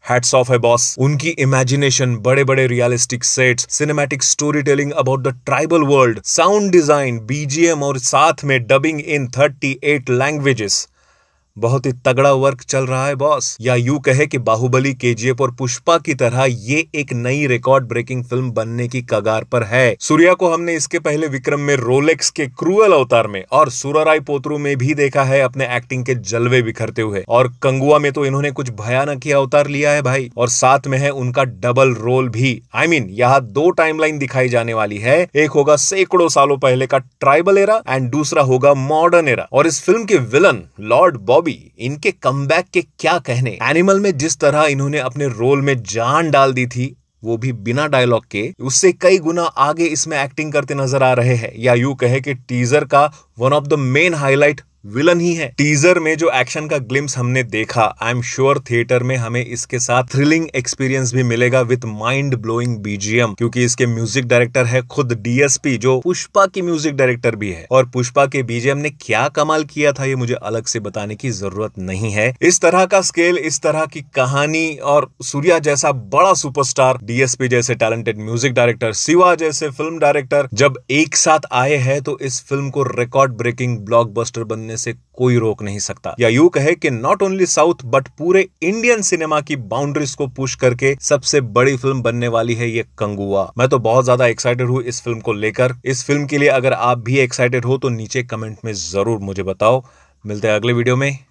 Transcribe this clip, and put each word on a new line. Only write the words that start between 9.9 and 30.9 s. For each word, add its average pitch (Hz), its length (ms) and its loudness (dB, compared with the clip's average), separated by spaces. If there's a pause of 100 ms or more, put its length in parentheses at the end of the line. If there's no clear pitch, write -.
languages। 135 720 -2 (680)
बहुत 120 280 0
ही 135 60 -2
तगड़ा 131 400 2
वर्क 135 300 0
चल 135 240 -4
रहा 131 200 -4
है 143 80 -4
बॉस। 139 460 -2
या 123 140 0
यूं 123 240 0
कहे 135 280 2
कि 143 120 -4
बाहुबली, 127 560 0
केजीएफ़ 123 480 -2
और 127 80 0
पुष्पा 135 480 -2
की 156 160 -4
तरह 127 300 0
ये 131 500 -2
एक 147 180 -6
नई 127 340 -2
रिकॉर्ड 127 380 2
ब्रेकिंग 120 400 -6
फिल्म 127 260 -4
बनने 117 380 -4
की 123 140 -6
कगार 110 420 -2
पर 120 180 -2
है। 113 380 2
सूर्या 165 340 4
को 175 200 0
हमने 170 200 -4
इसके 160 240 -4
पहले 156 280 -2
विक्रम 143 340 -4
में 143 160 0
रोलेक्स 139 540 0
के 151 160 -6
क्रूअल 190 460 2
अवतार 123 340 2
में 101 260 -10
और 143 180 4
सुराराय 156 500 0
पोतरू 147 380 -4
में 143 180 -2
भी 131 180 0
देखा 139 300 0
है 135 160 2
अपने 127 360 -2
एक्टिंग 123 280 -6
के 131 100 -2
जलवे 120 480 0
बिखरते 110 400 -4
हुए, 101 260 -4
और 123 200 4 (140)
कंगुआ 139 360 4
में 147 140 0
तो 143 140 -2
इन्होंने 139 240 -2
कुछ 135 200 -8
भयानक 123 540 -4
ही 151 80 -2
अवतार 139 340 2
लिया 143 240 0
है 147 120 0
भाई। 131 340 -2
और 120 120 0
साथ 135 380 2
में 135 120 0